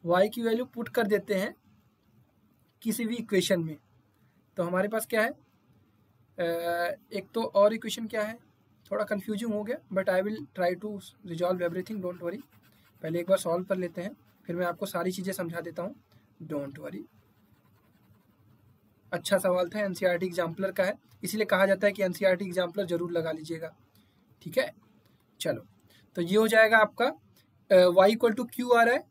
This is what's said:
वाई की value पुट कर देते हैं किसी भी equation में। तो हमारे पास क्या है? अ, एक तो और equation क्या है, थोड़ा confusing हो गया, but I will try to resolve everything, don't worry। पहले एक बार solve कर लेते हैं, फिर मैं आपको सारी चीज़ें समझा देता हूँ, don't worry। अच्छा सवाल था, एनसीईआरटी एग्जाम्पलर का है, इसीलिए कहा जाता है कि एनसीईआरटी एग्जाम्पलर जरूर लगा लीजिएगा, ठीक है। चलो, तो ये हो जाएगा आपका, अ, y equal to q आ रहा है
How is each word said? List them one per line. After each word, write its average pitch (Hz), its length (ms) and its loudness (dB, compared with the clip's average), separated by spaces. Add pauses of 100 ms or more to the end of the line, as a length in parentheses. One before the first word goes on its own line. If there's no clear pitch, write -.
वाई 180 260 4
की 233 120 -8
value 226 240 0
पुट 233 240 -10
कर 233 180 0
देते 202 260 0
हैं 190 200 -2 (1300)
किसी 226 240 -2
भी 220 100 -4
equation 196 480 0
में। 156 140 -8 (800)
तो 180 60 -2
हमारे 185 240 0
पास 220 180 -4
क्या 220 160 0
है? 233 80 0
अ, - 1700 -8 (180)
एक 190 200 -6
तो 226 100 -2 (120)
और 202 180 6
equation 226 340 -8
क्या 214 160 -4
है, 220 140 -8 (540)
थोड़ा 208 140 -2
confusing 214 480 -4
हो 208 100 -4
गया, 240 140 -6 (120)
but 190 200 0
I 185 120 4
will 214 180 -4 (160)
try 180 220 0
to 214 140 -10 (360)
resolve 175 340 -2
everything, 185 400 -4
don't 180 220 -8
worry। 175 180 -8 (600)
पहले 160 160 -4
एक 175 100 -6
बार 190 80 6
solve 175 260 0
कर 185 140 -2
लेते 175 240 -6
हैं, - 140 -10 (320)
फिर 170 80 -4
मैं 180 100 -2
आपको 175 200 -4
सारी 180 260 -2
चीज़ें 185 220 -6
समझा 170 280 -6
देता 170 220 -8
हूँ, 226 120 -8 (480)
don't 143 360 -10
worry। 160 240 -12 (2000)
अच्छा 175 260 0
सवाल 180 320 2
था, 208 100 -8
एनसीईआरटी 185 460 0
एग्जाम्पलर 180 460 -4
का 190 120 0
है, 196 140 -2 (260)
इसीलिए 214 220 -2
कहा 196 200 4
जाता 196 220 4
है 202 60 4
कि 196 100 -2
एनसीईआरटी 185 420 2
एग्जाम्पलर 180 400 -2
जरूर 170 260 -4
लगा 165 200 -2
लीजिएगा, 160 440 -10 (680)
ठीक 160 160 -4
है। - 140 0 (680)
चलो, 113 260 -2 (500)
तो 180 60 -4
ये 175 160 2
हो 220 100 6
जाएगा 220 300 6
आपका, 214 280 4
अ, - 680 -2 (220)
y 190 120 8
equal 226 240 2
to 240 160 -4
q 247 260 2
आ 233 80 8
रहा 233 120 4
है 320 160 -4